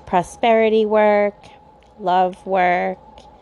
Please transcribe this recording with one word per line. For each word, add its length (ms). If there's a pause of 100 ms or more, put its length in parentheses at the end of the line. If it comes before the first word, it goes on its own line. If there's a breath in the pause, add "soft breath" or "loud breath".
prosperity 800
work, 580 (560)
love 480
work. 520 (440 loud breath)